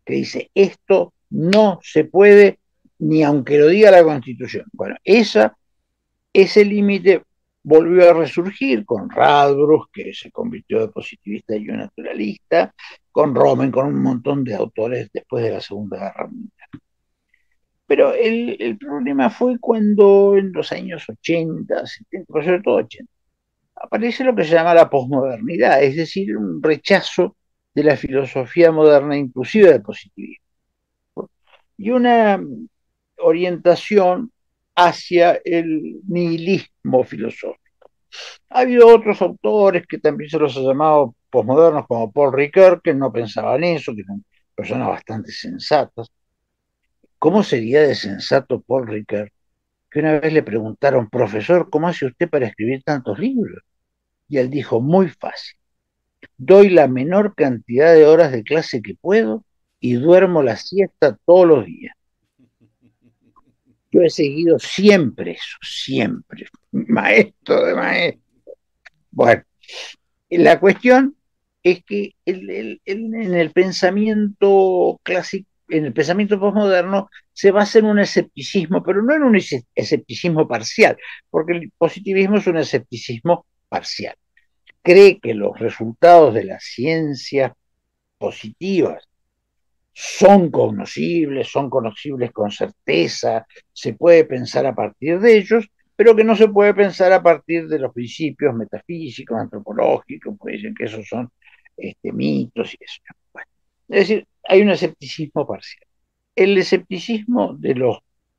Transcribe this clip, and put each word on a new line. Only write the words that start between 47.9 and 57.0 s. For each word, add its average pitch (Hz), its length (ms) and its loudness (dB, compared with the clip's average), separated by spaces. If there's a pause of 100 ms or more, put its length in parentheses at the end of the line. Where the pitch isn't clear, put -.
sensato 113 640 -4
Paul 127 260 -6
Ricoeur, 107 440 -10 (600)
que 147 80 -4
una 156 200 0
vez 156 140 -4
le 156 100 2
preguntaron: 113 640 -2
"Profesor, 117 600 -2
¿cómo 156 180 -4
hace 165 180 -6
usted 147 240 -6
para 135 180 -2
escribir 120 360 -6
tantos 123 360 -6
libros?". 240 440 -6 (640)
Y 143 100 -4
él 127 120 -2
dijo: 131 320 -4
"Muy 170 280 2
fácil. - 480 -16 (800)
Doy 190 320 6
la 160 180 4
menor 170 480 -2